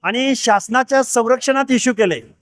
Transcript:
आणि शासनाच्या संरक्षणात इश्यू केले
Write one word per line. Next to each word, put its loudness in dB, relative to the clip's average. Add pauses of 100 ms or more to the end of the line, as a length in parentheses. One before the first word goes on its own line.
आणि -2
शासनाच्या 0
संरक्षणात 0
इश्यू 2
केले -2